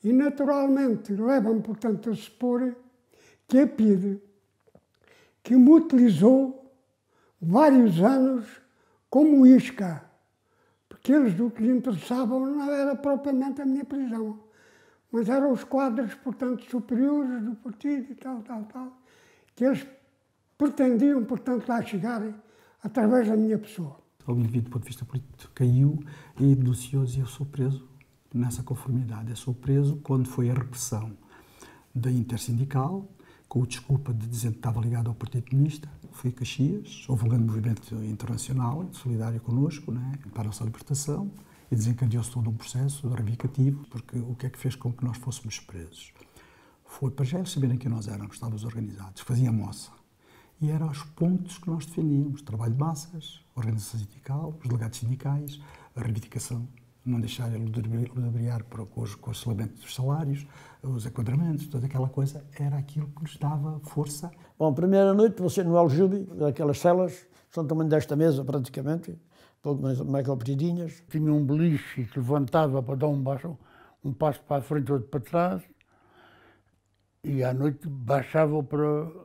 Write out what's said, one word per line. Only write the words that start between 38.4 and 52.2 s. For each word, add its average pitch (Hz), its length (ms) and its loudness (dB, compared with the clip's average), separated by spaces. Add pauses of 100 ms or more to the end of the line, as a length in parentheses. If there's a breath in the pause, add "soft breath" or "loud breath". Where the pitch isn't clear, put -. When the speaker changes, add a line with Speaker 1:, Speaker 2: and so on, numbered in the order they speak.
Speaker 2:
solidário 117 480 -6
connosco, 131 520 -2
né, 131 280 -8 (140)
para 113 80 -8
a 107 40 -6
nossa 107 180 -8
libertação, 147 680 -6 (400 soft breath)
e 131 40 0
desencadeou-se 117 560 0
todo 117 180 -4
um 110 40 -4
processo 131 560 -6
reivindicativo, 123 800 -2
porque - 300 -10
o 120 160 -6
que 135 100 -10
é 127 40 -4
que - 80 -14
fez 127 180 -4
com 123 160 -6
que 117 120 -6
nós 120 140 -4
fôssemos - 420 -10
presos? - 540 -18 (720 soft breath)
Foi - 260 -6
para 139 140 -2
já 147 120 -4
eles 185 140 -6
saberem 127 260 0
quem 117 140 -4
nós 110 160 -6
éramos, 101 280 -10
estávamos 110 280 -8
organizados, 104 580 -10
fazia 123 300 0
moça. 101 400 -4 (680 soft breath)
E 151 100 0
eram 156 200 -2
os 139 140 -10
pontos 180 540 -2
que - 120 -10
nós 165 160 -4
defendíamos: 147 560 -2